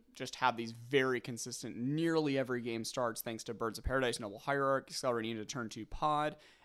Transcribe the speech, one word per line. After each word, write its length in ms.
just 220
have 200
these 160
very 480
consistent, 560
nearly 600
every 240
game 240
starts 380
thanks 220
to 100
Birds 240
of 60
Paradise, 360
Noble 200
Hierarch, 480
Accelerating 440
into 120
turn 240
two 180
Pod, 480